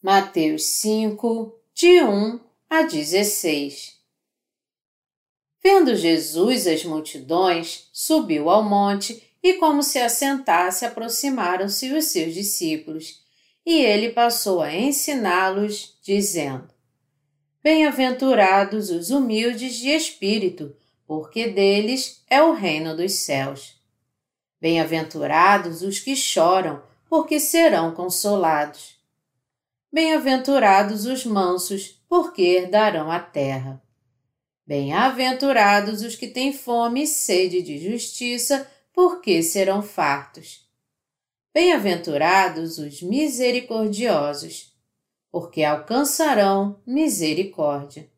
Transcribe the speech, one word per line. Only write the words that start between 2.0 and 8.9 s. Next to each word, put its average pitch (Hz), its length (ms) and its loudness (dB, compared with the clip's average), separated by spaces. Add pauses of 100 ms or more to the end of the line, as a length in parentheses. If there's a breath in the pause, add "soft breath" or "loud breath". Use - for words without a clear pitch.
um 220 380 0 (280)
a 320 120 2
dezesseis. 151 1120 -2 (1700)
Vendo 359 320 6
Jesus 170 720 2
as 156 160 0
multidões, 165 1080 -2
subiu 170 560 0
ao 208 120 6
monte 202 600 0 (180 loud breath)